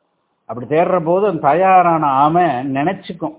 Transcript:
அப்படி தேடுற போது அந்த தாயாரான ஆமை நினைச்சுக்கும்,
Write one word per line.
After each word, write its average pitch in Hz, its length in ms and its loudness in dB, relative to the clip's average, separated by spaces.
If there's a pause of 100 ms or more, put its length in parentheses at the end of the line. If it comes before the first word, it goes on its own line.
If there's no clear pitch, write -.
(500)
அப்படி 120 180 -12
தேடுற 180 360 0
போது 175 240 0
அந்த 165 180 -4
தாயாரான 170 640 2 (140)
ஆமை 170 220 2 (280)
நினைச்சுக்கும், 165 640 -6